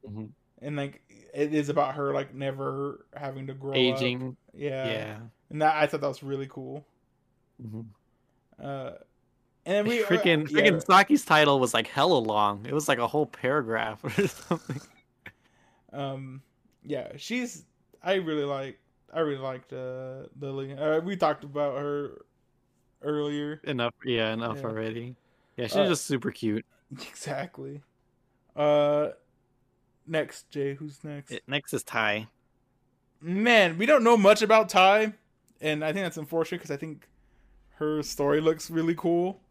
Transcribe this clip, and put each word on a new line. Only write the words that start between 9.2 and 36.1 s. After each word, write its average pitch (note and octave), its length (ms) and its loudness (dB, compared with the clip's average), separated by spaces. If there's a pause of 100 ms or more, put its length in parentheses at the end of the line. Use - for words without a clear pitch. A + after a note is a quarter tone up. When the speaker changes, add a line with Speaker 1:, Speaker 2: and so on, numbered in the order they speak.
Speaker 2:
and G#3 220 0
we, A#3 160 0
uh, - 40 -2
Speaker 1:
Freaking, D#3+ 420 2
Speaker 2:
yeah. D3 120 2
Speaker 1:
freaking F3 240 4
Saki's G3 400 6
title D3 340 6
was, B2 140 2
like, A#2 140 2
hella D3+ 320 2
long. G#2 460 0
It C3 80 -6
was, D3+ 140 -2
like, C3+ 120 4
a A#2+ 80 2
whole D3 200 0
paragraph A2+ 760 -2
<laughs> B2+ 140 -4
or G3 100 2
something. - 540 -6 (1120)
Speaker 2:
Um, C3+ 480 -10 (420)
yeah, C#3 340 -8
she's, A#3 480 -8 (380)
I F#3+ 120 0
really D#3+ 300 -2
like, C3+ 340 -8 (340)
I D#3+ 80 -4
really C#3+ 200 -2
liked, C3 320 -10
uh, C3 500 -12 (160)
Lily. C3+ 340 -8
Uh, D3+ 280 0
we F#3+ 140 -6
talked D3+ 280 0
about C#3+ 360 -4
her C#3+ 420 -6 (800)
earlier. D3 640 -4
Speaker 1:
Enough, A#2+ 300 -2 (120)
yeah, A2+ 280 0
enough A2+ 240 -4
Speaker 2:
Yeah. C3+ 80 -8
Speaker 1:
already. A2+ 500 -6 (420)
Yeah, A#2+ 100 -4
she's G#2+ 100 -2
Speaker 2:
Uh, D3 100 4
Speaker 1:
just D3 180 0
super C3+ 260 -2
cute. A2 340 -4 (260)
Speaker 2:
Exactly. C#3 880 -12 (760)
Uh, D3 540 2 (1000)
next, D#3+ 440 -6
Jay, C#3 240 -4
who's D3 280 -16
next? D3 280 -14
Speaker 1:
It, A#2+ 160 -12
next D3 260 -6
is B2 100 -4
Tai. A2 440 0 (920)
Speaker 2:
Man, F#3+ 560 4
we G#3 80 0
don't C#4 180 6
know A#3 140 8
much G#3 240 8
about A3 280 6
Tai, G#3 440 6 (480)
and D3+ 220 -2
I D#3 80 0
think F#3+ 140 -2
that's E3+ 120 -6